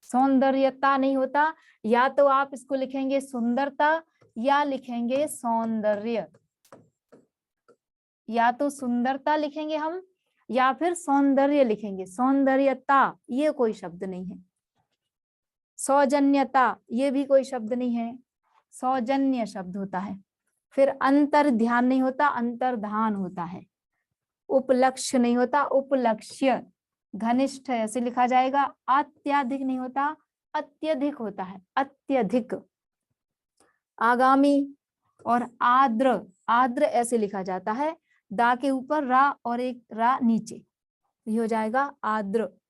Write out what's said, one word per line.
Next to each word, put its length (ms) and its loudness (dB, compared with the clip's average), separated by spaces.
सौंदर्यता 880 2
नहीं 200 0
होता, 360 0
या 260 6
तो 180 4
आप 260 4
इसको 220 -8
लिखेंगे 460 -2
सुंदरता 800 0
या 260 2
लिखेंगे 640 -2
सौंदर्य, 1000 -2
या 220 2
तो 180 -2
सुंदरता 680 -2
लिखेंगे 420 -4
हम 240 -6
या 240 2
फिर 200 -2
सौंदर्य 720 2
लिखेंगे। 420 -4
सौंदर्यता 1120 0
ये 200 0
कोई 220 0
शब्द 300 -12
नहीं 220 -8
है। 120 -12
सौजन्यता 960 2
ये 200 0
भी 140 -2
कोई 180 4
शब्द 300 -8
नहीं 220 -4
है, 220 -6
सौजन्य 720 -2
शब्द 320 -12
होता 220 -6
है। 180 -8
फिर 140 4
अंतर 600 2
ध्यान 340 2
नहीं 160 2
होता, 260 0
अंतर्धान 880 -2
होता 280 -6
है। 220 -12
उपलक्ष 680 2
नहीं 220 4
होता, 260 2
उपलक्ष्य। 1000 0
घनिष्ठ 560 -2
ऐसे 300 -4
लिखा 280 0
जाएगा। 360 2
अत्याधिक 720 -2
नहीं 180 -4
होता, 360 -4
अत्यधिक 600 -4
होता 280 -10
है, 180 -14
अत्यधिक। 800 -2
आगामी 800 4
और 200 0
आद्र, 580 4
आद्र 340 2
ऐसे 340 0
लिखा 260 -2
जाता 280 -6
है, 240 -4
दा 240 2
के 140 -4
ऊपर 340 -2
रा 260 4
और 140 -4
एक 240 -6
रा 260 0
नीचे, 420 -2
ये 100 -4
हो 100 -2
जाएगा 440 -2
आद्र। 460 -4